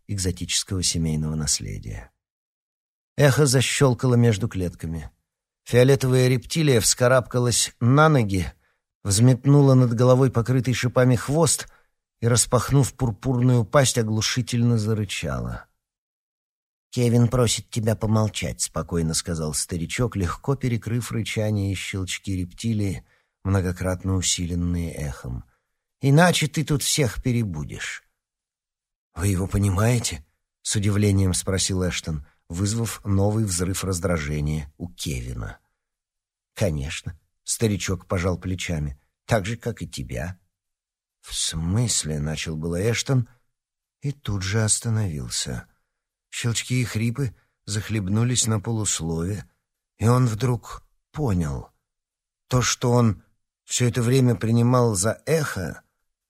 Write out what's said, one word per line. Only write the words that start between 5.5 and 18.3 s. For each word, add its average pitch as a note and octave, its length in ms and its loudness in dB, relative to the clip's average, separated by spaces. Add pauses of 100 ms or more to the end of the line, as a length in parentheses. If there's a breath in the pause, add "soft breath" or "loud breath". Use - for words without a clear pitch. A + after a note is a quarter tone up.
Фиолетовая B2+ 640 4
рептилия B2+ 540 2
вскарабкалась B2 1000 2
на C#3 300 6
ноги, G2 420 2 (520)
взметнула C3 720 6
над B2+ 200 4
головой B2+ 380 4
покрытый B2 420 0
шипами B2+ 420 2
хвост D3 520 0 (520 soft breath)
и, A#2 80 0
распахнув B2 640 2
пурпурную B2 720 0
пасть, C3+ 320 2
оглушительно A#2 800 0
зарычала. D2+ 880 -4 (1300)
«Кевин A#2+ 380 4
просит A#2+ 400 0
тебя A2 260 0
помолчать», — G#2+ 640 0